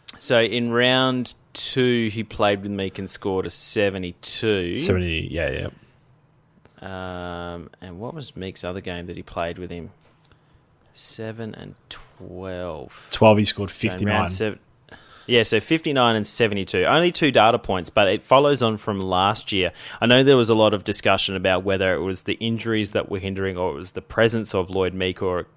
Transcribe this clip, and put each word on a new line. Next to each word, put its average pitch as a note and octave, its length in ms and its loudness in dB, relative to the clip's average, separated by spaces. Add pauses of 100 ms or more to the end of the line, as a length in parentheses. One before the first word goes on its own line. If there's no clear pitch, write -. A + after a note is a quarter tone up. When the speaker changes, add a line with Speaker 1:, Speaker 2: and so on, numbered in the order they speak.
(200)
Speaker 1:
So A#2+ 200 4
in A#2 300 0
round B2+ 640 2 (200)
two, B2 580 0
he A2+ 100 -6
played G#2 400 0
with G2+ 80 -6
Meek G2 300 -6
and F#2+ 100 -8
scored F#2+ 360 -2
a G#2 40 -8
seventy-two. F#2+ 1300 -2
Speaker 2:
Seventy, F2+ 520 0
yeah, C#2+ 220 -4
yeah. - 180 -6 (1900)
Speaker 1:
Um, E2+ 160 -14 (100)
and F2+ 180 -16
what A#2+ 160 -12
was D3+ 220 -12
Meek's F#2+ 280 -10
other F2+ 160 -8
game F2 260 -8
that F2 100 -12
he F2+ 60 -12
played E2+ 360 -6
with F2 120 -12
him? F2 200 -12 (1040)
Seven A2 600 -12
and - 200 -16 (140)
twelve. F2+ 1200 -12
Speaker 2:
Twelve, A2 280 6
he G#2+ 60 2
scored G2+ 260 0
Speaker 1:
So - 160 -4
in G2 40 -2
Speaker 2:
fifty-nine. G2+ 240 -2
Speaker 1:
round G#2+ 160 0
seven, G2 280 -4 (680)
yeah, A#2 160 6
so A2 160 2
fifty-nine C3+ 580 2
and G#2 100 0
seventy-two. G2 580 0
Only D#3 260 4
two D#3+ 220 0
data A#2 260 6
points, F#2 320 -4
but G2+ 180 4
it G#2 140 0
follows C#3 400 4
on A2 140 2
from G#2 240 -4
last F#2 520 0
year. F#2 200 0 (280)
I A2+ 60 2
know B2 160 6
there C3+ 140 8
was A#2 140 4
a A2+ 40 4
lot G#2+ 200 6
of F#2+ 100 -4
discussion G2 500 0
about F#2 300 0
whether F#2+ 300 0
it D2 60 -2
was F#2+ 240 -4
the G#2 100 -4
injuries A2 580 -2
that - 160 -2
were G2 120 -6
hindering F#2+ 360 -4
or F2+ 140 -2
it C#2+ 80 -6
was F#2 140 -12
the - 100 -12
presence A2+ 520 0
of F#2 160 -2
Lloyd F#2 240 -2
Meek F#2 280 -4
or F2+ 180 -2
a E2 60 -10 (100)